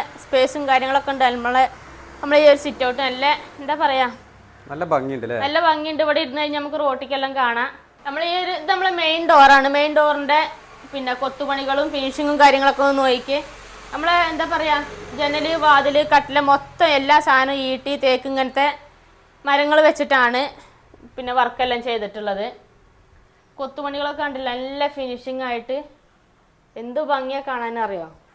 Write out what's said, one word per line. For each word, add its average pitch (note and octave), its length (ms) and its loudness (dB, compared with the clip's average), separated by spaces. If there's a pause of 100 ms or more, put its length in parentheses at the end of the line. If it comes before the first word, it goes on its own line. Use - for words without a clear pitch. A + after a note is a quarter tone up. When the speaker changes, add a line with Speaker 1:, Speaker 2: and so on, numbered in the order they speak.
(240)
Speaker 1:
സ്പേസും C4+ 440 0
കാര്യങ്ങളൊക്കെ C4+ 440 0
ഉണ്ട്. C4 120 0 (120)
നമ്മളെ, B3 260 0 (580)
നമ്മളെ D4 220 2
ഈ - 80 8
ഒരു C#4+ 140 6
സിറ്റ് C4 240 -4
ഔട്ട് B3 180 -4
നല്ല, B3+ 180 -4 (360)
എന്താ C#4+ 200 -4
പറയാ, C4+ 260 2 (640)
Speaker 2:
നല്ല D#3 220 -6
ഭംഗിയുണ്ട് C3+ 340 -2
അല്ലേ? A#2 180 -4
Speaker 1:
നല്ല D#4+ 240 0
ഭംഗിയുണ്ട്. D#4 380 0
ഇവിടെ D4 180 0
ഇരുന്ന് C4+ 180 -6
കഴിഞ്ഞാൽ D4 200 -4
നമുക്ക് D4 200 -8
റോട്ടിക്കെല്ലാം C4+ 580 -4
കാണാം. A#3+ 300 -2 (360)
നമ്മൾ C#4+ 220 -6
ഈ F4 140 -2
ഒരു, F4+ 180 -4
ഇത് D#4 120 -4
നമ്മളെ F#4+ 280 0
മെയിൻ D#4+ 220 0 (100)
ഡോറാണ്. C#4 440 8
മെയിൻ D4+ 220 2
ഡോറിന്റെ D4 420 2 (520)
പിന്നെ B3+ 300 -6
കൊത്തുപണികളും C#4 720 -4
ഫിനിഷിങ്ങും D4 480 -2
കാര്യങ്ങളൊക്കെ C#4 460 4
ഒന്ന് C#4 140 2
നോക്കി. C4 360 0 (560)
നമ്മളെ, E4 220 0 (160)
എന്താ D#4 220 -4
പറയാ, D4+ 220 0 (440)
ജനല്, D4 320 -2 (120)
വാതില്, C#4+ 380 4 (100)
കട്ടില D4 280 2 (100)
മൊത്തം C#4 380 2 (100)
എല്ലാ C#4 180 4 (120)
സാധനവും C4+ 420 2
ഈട്ടി, C4 240 -4 (100)
തേക്ക്, B3+ 280 0
ഇങ്ങനത്തെ C4+ 360 0 (800)
മരങ്ങൾ D4 380 2
വെച്ചിട്ടാണ് B3+ 540 2 (760)
പിന്നെ B3 220 -8
വർക്കെല്ലാം B3 480 0
ചെയ്തിട്ടുള്ളത്. G#3 600 -6 (1120)
കൊത്തുപണികളൊക്കെ C#4+ 680 -8
കണ്ടില്ല, C4 300 -6
നല്ല C4+ 320 -4 (120)
ഫിനിഷിംഗ് C4 500 -8
ആയിട്ട് A#3+ 300 -6 (960)
എന്ത് A#3+ 320 -8
ഭംഗിയാ C4+ 380 -4
കാണാനറിയോ. A3+ 600 -6 (280)